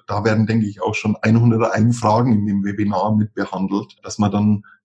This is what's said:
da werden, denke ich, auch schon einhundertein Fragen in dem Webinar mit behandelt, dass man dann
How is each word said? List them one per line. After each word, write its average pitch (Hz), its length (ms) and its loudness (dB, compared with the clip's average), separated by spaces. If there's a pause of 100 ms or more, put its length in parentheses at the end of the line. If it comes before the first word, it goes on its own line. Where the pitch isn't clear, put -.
da 101 160 -4
werden, 107 240 2
denke 113 180 0
ich, 101 160 -8
auch 107 140 -2
schon 107 220 -2
einhundertein 113 760 2
Fragen 117 400 2
in 104 140 0
dem 101 160 -2
Webinar 101 520 -2
mit 107 200 -2
behandelt, 98 640 -6
dass - 160 -14
man 104 140 2
dann 104 320 0 (220)